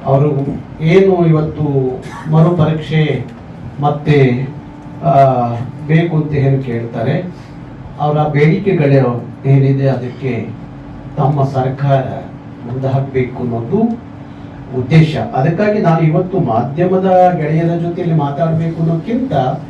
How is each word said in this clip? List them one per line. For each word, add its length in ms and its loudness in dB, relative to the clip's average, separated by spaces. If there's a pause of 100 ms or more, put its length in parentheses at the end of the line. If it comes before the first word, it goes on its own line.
ಅವರು 520 0 (240)
ಏನು 440 6
ಇವತ್ತು 380 2 (680)
ಮರುಪರೀಕ್ಷೆ 920 2 (560)
ಮತ್ತೆ, 640 2 (560)
ಆ, 80 2 (760)
ಬೇಕು 300 2
ಅಂತ 160 -2
ಏನು 300 2
ಕೇಳ್ತಾರೆ, 680 -4 (680)
ಅವರ 280 2
ಬೇಡಿಕೆಗಳು 1000 2 (200)
ಏನಿದೆ 440 4
ಅದಕ್ಕೆ 580 -4 (720)
ತಮ್ಮ 260 2
ಸರ್ಕಾರ 600 0 (680)
ಮುಂದೆ 160 -4
ಹಾಕ್ಬೇಕು 560 -2
ಅನ್ನೋದು 380 -2 (1000)
ಉದ್ದೇಶ. 380 4
ಅದಕ್ಕಾಗಿ 600 0
ನಾನು 220 2
ಇವತ್ತು 380 0
ಮಾಧ್ಯಮದ 1000 2
ಗೆಳೆಯರ 400 0
ಜೊತೆಯಲ್ಲಿ 380 -2
ಮಾತಾಡ್ಬೇಕು 680 0
ಅನ್ನೋಕ್ಕಿಂತ 520 -2 (360)